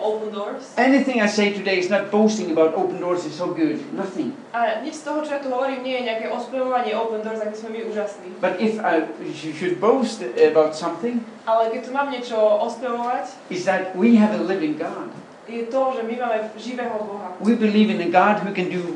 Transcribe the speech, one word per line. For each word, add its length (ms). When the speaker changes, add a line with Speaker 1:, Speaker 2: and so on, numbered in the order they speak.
Speaker 1:
Open 240
Doors. 400
Speaker 2:
Anything 480
I 80
say 240
today 240
is 80
not 240
boasting 400
about 240
Open 240
Doors, 320
it's 80
so 160
good. 240
Nothing. 400
Speaker 1:
A 240
nič 160
z 80
toho, 160
čo 160
ja 40
tu 120
hovorím, 320
nie 160
je 80
nejaké 240
ospevovanie 640
Open 240
Doors, 240
aký 160
sme 160
my 40
úžasní. 480
Speaker 2:
But 160
if 240
I 240
sh-, 240
should 240
boast 560
about 400
something, 480
Speaker 1:
Ale 240
keď 160
tu 80
mám 160
niečo 320
ospevovať, 960
Speaker 2:
is 160
that 240
we 240
have 160
a 80
living 400
God. 320
Speaker 1:
je 240
to, 120
že 80
my 160
máme 200
živého 480
Boha. 320
Speaker 2:
We 160
believe 400
in 80
a 80
God 320
who 80
can 240
do 80